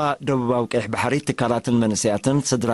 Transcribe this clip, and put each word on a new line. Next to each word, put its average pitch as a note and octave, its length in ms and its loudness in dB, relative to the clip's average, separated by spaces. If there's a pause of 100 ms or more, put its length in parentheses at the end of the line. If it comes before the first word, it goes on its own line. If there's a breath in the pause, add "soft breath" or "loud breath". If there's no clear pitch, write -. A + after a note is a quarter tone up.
(200)
ደቡባዊ B2 480 0
ቀይሕ A#2 220 0
ባሕሪ A#2+ 300 -2
ትካላትን A#2+ 580 0
መንእሰያትን A2 640 2
ስድራ A#2+ 320 0